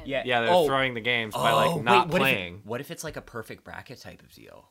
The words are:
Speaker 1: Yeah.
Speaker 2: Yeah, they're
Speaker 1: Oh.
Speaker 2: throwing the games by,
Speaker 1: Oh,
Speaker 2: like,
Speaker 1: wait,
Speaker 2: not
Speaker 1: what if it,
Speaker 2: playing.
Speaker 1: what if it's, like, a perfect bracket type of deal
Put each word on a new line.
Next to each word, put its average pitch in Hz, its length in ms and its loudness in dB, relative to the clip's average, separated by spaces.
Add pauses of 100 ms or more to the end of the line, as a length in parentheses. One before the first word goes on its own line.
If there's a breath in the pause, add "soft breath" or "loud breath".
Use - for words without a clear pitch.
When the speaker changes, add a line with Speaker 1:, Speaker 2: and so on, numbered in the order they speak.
Speaker 1:
Yeah. 131 200 -4
Speaker 2:
Yeah, 123 160 2
they're 117 120 4
Speaker 1:
Oh. 175 120 6
Speaker 2:
throwing 135 300 0
the 113 60 -6
games 113 340 -2
by, 117 160 2
Speaker 1:
Oh, - 40 4
Speaker 2:
like, 165 200 2
Speaker 1:
wait, 151 80 -4
Speaker 2:
not 120 240 4
Speaker 1:
what 160 140 2
if 135 60 2
it, 135 40 4
Speaker 2:
playing. 92 320 -6
Speaker 1:
what 117 180 -8
if 147 100 -14
it's, - 120 -12
like, 151 140 -10
a 127 40 -10
perfect 110 420 -14
bracket 92 380 -16
type - 220 -18
of - 100 -20
deal - 380 -20